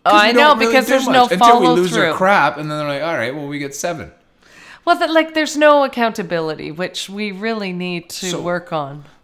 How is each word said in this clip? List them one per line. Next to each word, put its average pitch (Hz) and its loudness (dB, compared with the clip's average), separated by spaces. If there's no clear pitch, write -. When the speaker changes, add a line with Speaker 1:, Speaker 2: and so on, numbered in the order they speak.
Speaker 1:
Oh, 180 4
Speaker 2:
'Cause 208 6
Speaker 1:
I 208 4
Speaker 2:
we 233 2
Speaker 1:
know, 262 4
Speaker 2:
don't 285 6
really 226 0
Speaker 1:
because 262 2
Speaker 2:
do 247 -4
Speaker 1:
there's 262 2
Speaker 2:
much - 2
Speaker 1:
no 247 6
Speaker 2:
until 240 4
we 196 2
Speaker 1:
follow - 4
Speaker 2:
lose 180 0
our 190 2
Speaker 1:
through. 151 -2
Speaker 2:
crap, 165 2
and 151 -8
then 151 -6
they're 151 -4
like, 143 -4
"All 165 -4
right, 120 -4
well, 147 -10
we 143 -10
get 143 -10
seven." 104 -8
Speaker 1:
Well, 339 0
that, 330 -2
like, 320 0
there's 302 -4
no 294 6
accountability, 175 -4
which 180 -8
we 202 -8
really 202 -6
need 175 -8
to - -10
Speaker 2:
So, 156 -6
Speaker 1:
work 175 -6
on. 143 -8